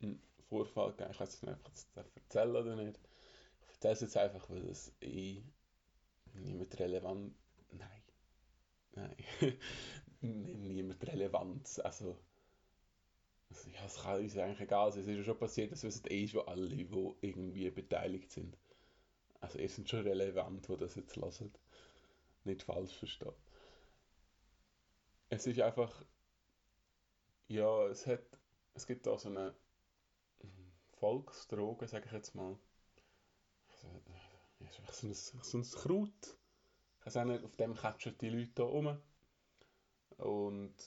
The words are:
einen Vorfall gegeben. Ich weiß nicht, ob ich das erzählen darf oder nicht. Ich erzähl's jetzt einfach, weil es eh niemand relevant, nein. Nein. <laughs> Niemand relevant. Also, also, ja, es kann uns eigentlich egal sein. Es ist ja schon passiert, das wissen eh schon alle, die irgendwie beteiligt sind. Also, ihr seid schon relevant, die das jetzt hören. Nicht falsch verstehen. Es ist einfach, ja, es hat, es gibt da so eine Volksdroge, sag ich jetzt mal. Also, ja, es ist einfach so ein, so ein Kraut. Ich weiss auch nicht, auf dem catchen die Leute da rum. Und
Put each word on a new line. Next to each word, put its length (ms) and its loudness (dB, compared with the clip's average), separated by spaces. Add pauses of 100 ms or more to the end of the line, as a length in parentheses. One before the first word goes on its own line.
einen 200 -4 (280)
Vorfall 420 2
gegeben. 200 -6
Ich 80 -10
weiß 240 -4
nicht, 100 -4
ob 60 -8
ich 120 -18
das 160 -16 (280)
erzählen 380 4
darf 120 4
oder 120 0
nicht. 220 -4 (680)
Ich 80 -20
erzähl's 260 4
jetzt 160 2
einfach, 320 4
weil 200 -4
es 220 -8 (100)
eh 420 -4 (880)
niemand 460 -6
relevant, 560 0 (340)
nein. 320 -14 (920)
Nein. 200 -8 (260)
<laughs> 160 6 (640)
Niemand 840 -2
relevant. 600 0 (160)
Also, 320 -4 (1300)
also, 220 -16
ja, 140 -10
es 180 -8
kann 180 4
uns 160 -2
eigentlich 240 2
egal 300 8
sein. 100 -2
Es 60 -2
ist 100 2
ja 60 -2
schon 160 0
passiert, 320 0
das 120 -6
wissen 280 -4
eh 160 2
schon 200 0
alle, 220 0
die 520 -2
irgendwie 500 -2
beteiligt 600 -2
sind. 240 -8 (840)
Also, 180 -6
ihr 100 2
seid 220 -4
schon 120 2
relevant, 640 2
die 100 0
das 160 -2
jetzt 220 -8
hören. 360 -4 (920)
Nicht 180 -2
falsch 340 -2
verstehen. 380 -8 (2000)
Es 180 0
ist 120 4
einfach, 460 4 (1400)
ja, 400 6
es 180 -4
hat, 180 2 (520)
es 100 -10
gibt 220 -2
da 100 6
so 120 -6
eine 260 -2 (1400)
Volksdroge, 880 0
sag 180 -6
ich 60 -12
jetzt 240 -8
mal. 240 -6 (1120)
Also, 180 -20
ja, 800 -16
es 60 -18
ist 60 -18
einfach 140 -12
so 140 -6
ein, 60 -2 (300)
so 140 -2
ein 240 -4
Kraut. 560 2 (640)
Ich 80 -14
weiss 100 -2
auch 80 4
nicht, 180 2
auf 140 -10
dem 180 2
catchen 440 -4
die 100 -2
Leute 260 0
da 80 4
rum. 340 2 (1200)
Und 580 0 (140)